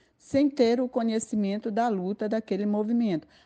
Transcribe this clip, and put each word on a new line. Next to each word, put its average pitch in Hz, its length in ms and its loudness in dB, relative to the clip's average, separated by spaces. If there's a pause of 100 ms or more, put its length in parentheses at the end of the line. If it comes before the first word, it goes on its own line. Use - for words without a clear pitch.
(160)
sem 277 320 2
ter 240 320 2
o 254 80 0
conhecimento 220 840 -2
da 220 180 0
luta 202 400 -2
daquele 208 380 -2
movimento. 208 600 0 (200)